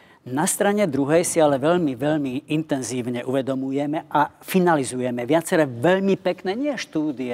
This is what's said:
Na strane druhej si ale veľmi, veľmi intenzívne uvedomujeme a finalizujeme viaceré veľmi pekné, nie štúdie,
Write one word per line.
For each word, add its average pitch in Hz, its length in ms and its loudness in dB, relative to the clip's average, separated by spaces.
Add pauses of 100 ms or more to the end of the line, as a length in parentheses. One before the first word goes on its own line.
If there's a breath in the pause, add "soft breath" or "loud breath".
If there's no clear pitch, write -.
(260 soft breath)
Na 131 160 -2
strane 202 480 2
druhej 143 320 2
si 165 160 -2
ale 151 160 6
veľmi, 151 400 2
veľmi 143 560 -2
intenzívne 127 720 -4
uvedomujeme 135 880 -4
a 147 160 2 (160)
finalizujeme 127 800 0
viaceré 156 480 2
veľmi 185 480 2
pekné, 180 400 -4
nie 285 160 -2
štúdie, 139 600 -4